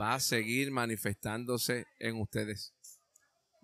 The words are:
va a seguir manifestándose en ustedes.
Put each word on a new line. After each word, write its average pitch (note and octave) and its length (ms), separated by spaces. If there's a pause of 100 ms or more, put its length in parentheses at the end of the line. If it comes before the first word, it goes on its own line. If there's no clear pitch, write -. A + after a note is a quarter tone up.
va A2 140
a C#3 60
seguir B2 500
manifestándose A#2 1160 (120)
en A2+ 220
ustedes. G#2 540 (880)